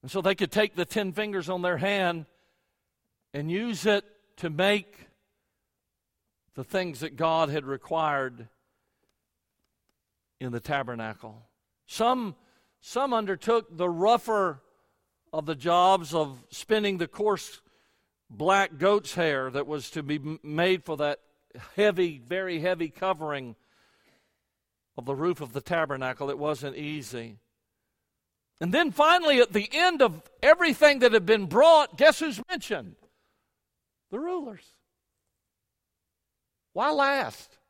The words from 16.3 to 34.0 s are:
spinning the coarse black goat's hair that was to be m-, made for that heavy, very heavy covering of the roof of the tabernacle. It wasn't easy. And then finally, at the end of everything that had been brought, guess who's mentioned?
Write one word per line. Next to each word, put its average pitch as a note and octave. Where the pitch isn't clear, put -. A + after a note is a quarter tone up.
spinning G#3
the E3+
coarse -
black E3
goat's G3+
hair C#3+
that C#3
was C#3+
to D#3
be C#3+
m-, D3+
made E3
for D#3
that D3
heavy, F3+
very F3+
heavy E3+
covering D3
of B2+
the C#3
roof D#3+
of A#2
the C3
tabernacle. C#3
It C#3+
wasn't C#3+
easy. B2
And F3+
then D4+
finally, D#4
at A#3
the G#3
end E4
of F3+
everything D4
that A#3+
had G3+
been G#3
brought, C#4
guess D4
who's C#4
mentioned? E3+